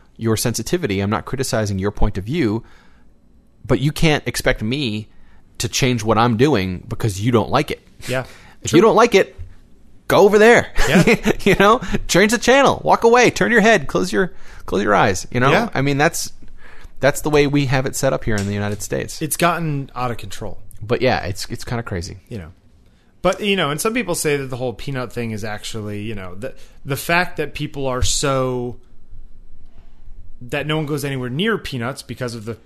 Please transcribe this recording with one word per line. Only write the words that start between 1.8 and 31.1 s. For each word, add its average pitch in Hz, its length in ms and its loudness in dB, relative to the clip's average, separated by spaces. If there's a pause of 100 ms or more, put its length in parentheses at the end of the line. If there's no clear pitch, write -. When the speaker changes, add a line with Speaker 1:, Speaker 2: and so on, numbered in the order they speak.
Speaker 1:
point 107 260 2
of 90 60 -6
view, 117 400 -2 (1000)
but 127 140 2
you 143 120 0
can't 151 360 2
expect - 360 -2
me 110 460 -4 (500)
to 117 100 -4
change 123 340 0
what 110 140 2
I'm 117 200 4
doing 101 500 2
because 101 340 -4
you 120 100 2
don't 104 180 2
like 135 220 0
it. - 100 -8 (260)
Speaker 2:
Yeah. 127 180 -4 (380)
Speaker 1:
If - 80 -6
Speaker 2:
True. 151 60 6
Speaker 1:
you 180 40 10
don't 202 140 6
like 233 200 6
it, - 200 4 (720)
go 131 180 4
over 208 140 6
there. 220 320 6 (160)
Speaker 2:
Yeah. 165 160 6 (340)
Speaker 1:
<laughs> - 100 -6
You 180 80 6
know, 208 240 6 (300)
change 208 240 4
the 240 40 2
channel, 247 460 4
walk 180 220 2
away, 233 240 6
turn - 220 0
your 233 100 6
head, 202 260 4
close 185 240 -2
your, 196 220 0 (320)
close 95 180 -2
your 101 100 2
eyes. 98 380 2
You 123 80 -2
know, 131 100 4
Speaker 2:
Yeah. 196 240 2
Speaker 1:
I 135 80 0
mean, 139 160 0
that's, - 360 0 (640)
that's 139 220 2
the 156 80 -2
way 147 180 4
we 143 200 2
have 131 180 0
it - 100 -6
set 135 160 0
up 147 140 -4
here 110 100 0
in 101 120 0
the 101 60 -2
United 101 280 -4
States. - 400 -8
Speaker 2:
It's 151 160 -4
gotten 160 580 -2
out 123 160 -4
of 110 60 -6
control. 98 400 -8 (240)
Speaker 1:
But 104 200 -2
yeah, 117 240 2
it's, 95 240 -8
it's - 140 -10
kinda 117 200 -6
crazy. 92 340 -8 (100)
Speaker 2:
You 117 120 -12
know, 82 120 -14 (680)
but, 180 180 0
you 202 160 0
know, 165 140 0
and 151 100 -4
some 220 140 -2
people 202 200 -4
say 147 220 0
that 139 120 -6
the 127 100 -8
whole 123 160 -4
peanut 127 400 -8
thing 117 180 -6
is 107 140 -8
actually, 104 560 -8
you 107 140 -6
know, 92 200 -10
the, 98 180 -10 (300)
the 131 140 -6
fact - 400 -2
that 151 160 -6
people 143 340 -6
are 127 140 -2
so, 127 760 0 (1600)
that 139 260 -6
no 156 100 0
one 156 80 -2
goes 143 180 -4
anywhere 135 260 -4